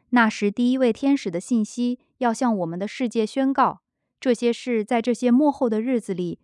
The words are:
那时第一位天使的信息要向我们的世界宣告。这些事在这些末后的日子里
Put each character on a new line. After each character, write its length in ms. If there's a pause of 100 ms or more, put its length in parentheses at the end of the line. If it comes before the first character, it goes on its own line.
(100)
那 200
时 220
第 180
一 80
位 140
天 240
使 160
的 80
信 240
息 340 (200)
要 140
向 260
我 60
们 140
的 80
世 220
界 180
宣 260
告。 280 (400)
这 120
些 200
事 320
在 180
这 100
些 200
末 180
后 180
的 120
日 200
子 140
里 300